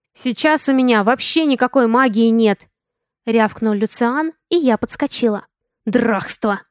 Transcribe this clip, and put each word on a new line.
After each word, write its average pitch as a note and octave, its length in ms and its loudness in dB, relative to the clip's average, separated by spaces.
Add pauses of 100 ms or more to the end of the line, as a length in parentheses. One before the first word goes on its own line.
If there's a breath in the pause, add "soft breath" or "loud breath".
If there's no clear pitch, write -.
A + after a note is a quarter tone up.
(140)
«Сейчас D4+ 540 -2
у C#4 40 2
меня B3 300 2
вообще C4+ 420 0
никакой B3+ 440 0
магии A3+ 400 2
нет», A3+ 400 0 (580)
рявкнул A3 460 0
Люциан, B3 600 -2 (160)
и E4+ 80 0
я C4+ 200 2
подскочила. - 720 -4 (400)
«Драхство!» G#3+ 760 -2 (100)